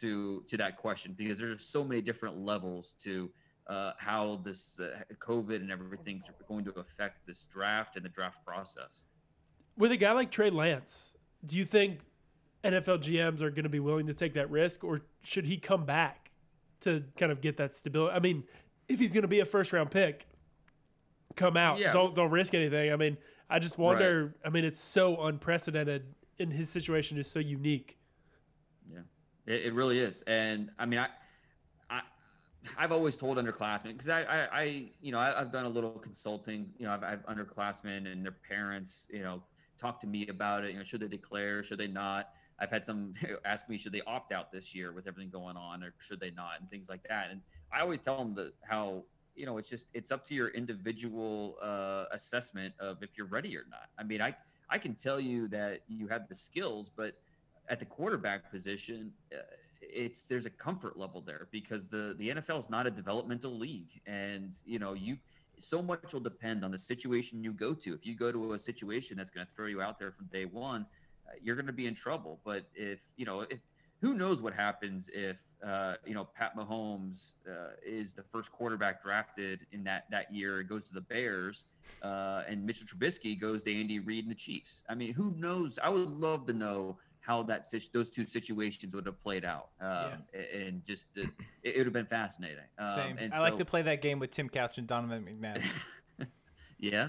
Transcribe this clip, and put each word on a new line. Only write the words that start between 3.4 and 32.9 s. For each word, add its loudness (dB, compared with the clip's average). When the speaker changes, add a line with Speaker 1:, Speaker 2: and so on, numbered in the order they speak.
Speaker 1:
uh, -2
how 0
this, -10
uh, -6
covid 0
and -4
everything's -8
going -4
to -4
affect -8
this -16
draft -2
and -6
the -10
draft -6
process. -10
Speaker 2:
With 8
a 6
guy 8
like 6
Trey 6
Lance, 2
do -2
you 4
think 6
N 6
F 4
L 8
G 4
Ms 4
are 4
gonna 0
be 2
willing 4
to 0
take 0
that 2
risk, 4
or 0
should 0
he 2
come 4
back 2
to 4
kind 6
of 2
get 2
that 0
stability? 2
I 6
mean, 6
if 4
he's 6
gonna 8
be 10
a 6
first 6
round 6
pick, 6
come 6
out. 8
Speaker 1:
Yeah. 6
Speaker 2:
Don't, 8
don't 6
risk 6
anything. 6
I 6
mean, 4
I 6
just 0
wonder, 8
Speaker 1:
Right. -10
Speaker 2:
I 0
mean, 6
it's 0
so 6
unprecedented, 0
and 0
his -2
situation 0
is -2
so -2
unique. 0
Speaker 1:
Yeah, -14
it, 0
it 0
really 6
is. 2
And 2
I -2
mean, 2
I, 2
I, -4
I've 4